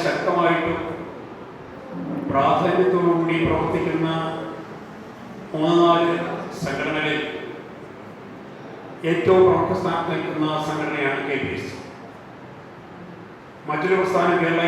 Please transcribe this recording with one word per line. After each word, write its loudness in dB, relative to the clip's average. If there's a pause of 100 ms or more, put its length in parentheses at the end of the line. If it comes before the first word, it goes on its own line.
ശക്തമായിട്ടും 2 (1500)
പ്രാധാന്യത്തോടുകൂടി 4
പ്രവർത്തിക്കുന്ന 2 (1500)
മൂന്ന് 6
നാല് 6 (520)
സംഘടനകളിൽ -2 (1900)
ഏറ്റവും 6
പ്രമുഖ 4
സ്ഥാനത്ത് 0
നിൽക്കുന്ന -2 (220)
സംഘടനയാണ് -2
കെ 0
പി -2
എസ് -6
സി. -10 (1900)
മറ്റൊരു 2
പ്രസ്ഥാനം 4
കേരള 4